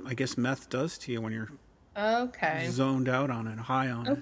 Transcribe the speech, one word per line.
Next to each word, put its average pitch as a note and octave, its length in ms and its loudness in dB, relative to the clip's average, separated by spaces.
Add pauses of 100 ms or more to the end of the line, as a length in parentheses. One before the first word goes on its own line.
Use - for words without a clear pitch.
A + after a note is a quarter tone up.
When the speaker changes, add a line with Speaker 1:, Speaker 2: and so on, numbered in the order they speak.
Speaker 1:
I C3 80 -4
guess, B2 240 -2
meth B2 320 0
does C#3+ 300 -2
to - 120 -8
you A2+ 100 -2
when A2 120 -2
you're A2 180 -6 (460)
Speaker 2:
Okay. G#3 720 2
Speaker 1:
zoned C3 400 2
out C3 200 2
on A2+ 180 -2
it, A2 120 -6
high C3 300 2
on A#2+ 180 -2
it. C#4 140 2